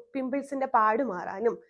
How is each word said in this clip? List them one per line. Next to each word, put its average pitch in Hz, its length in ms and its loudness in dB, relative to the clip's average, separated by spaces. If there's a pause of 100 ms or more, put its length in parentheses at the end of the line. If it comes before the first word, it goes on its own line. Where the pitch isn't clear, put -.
(160)
പിമ്പിൾസിന്റെ 269 600 -2
പാട് 220 360 4
മാറാനും 190 440 -2 (140)